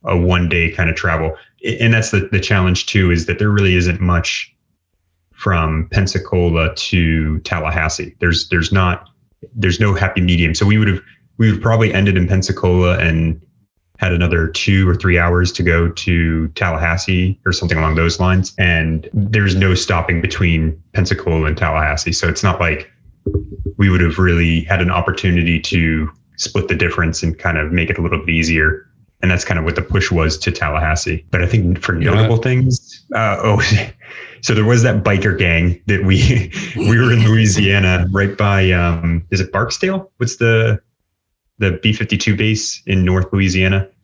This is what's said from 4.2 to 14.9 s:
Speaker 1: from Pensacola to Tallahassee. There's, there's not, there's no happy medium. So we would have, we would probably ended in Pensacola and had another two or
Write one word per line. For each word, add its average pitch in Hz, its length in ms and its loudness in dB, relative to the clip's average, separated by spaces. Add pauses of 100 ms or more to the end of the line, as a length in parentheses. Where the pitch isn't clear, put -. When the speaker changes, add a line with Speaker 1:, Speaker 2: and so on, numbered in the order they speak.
Speaker 1:
from 80 560 -2
Pensacola 87 840 0
to 80 680 0
Tallahassee. 80 800 -4
There's, 85 300 0
there's 85 220 0
not, 90 360 0 (460)
there's 95 260 -2
no 104 140 2
happy 92 260 -2
medium. 85 340 2
So 101 120 0
we 104 120 4
would 107 100 2
have, 92 120 -2 (380)
we 113 120 4
would 95 120 -2
probably 113 320 2
ended 95 220 2
in 87 120 2
Pensacola 92 720 2
and 80 420 0 (580)
had 92 140 -2
another 85 360 0
two 95 400 2
or 87 60 2